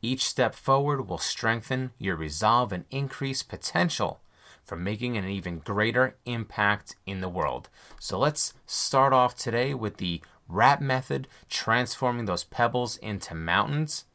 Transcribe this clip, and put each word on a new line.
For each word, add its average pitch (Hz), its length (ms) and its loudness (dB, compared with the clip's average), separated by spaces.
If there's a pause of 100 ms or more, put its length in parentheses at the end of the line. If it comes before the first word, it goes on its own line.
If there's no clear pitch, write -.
Each 127 240 0
step 123 300 0
forward 139 540 0
will 90 100 -6
strengthen 117 800 -2
your 95 160 0
resolve 101 580 2
and 90 200 -6
increase 135 500 -4
potential - 760 -2 (420)
for - 140 -10
making 107 400 -2
an 95 120 -4
even 90 300 -6
greater 110 680 2
impact 107 720 0 (100)
in 95 160 -6
the 92 80 -4
world. 76 400 -2 (300)
So - 180 -6
let's 143 380 0 (100)
start - 480 2
off 127 220 6
today 127 400 0
with 110 220 -4
the 87 260 -4 (240)
wrap 131 340 6
method, 135 460 -2 (240)
transforming 120 760 0
those 90 180 -2
pebbles 120 540 0
into 101 360 -8
mountains. 98 720 0 (100)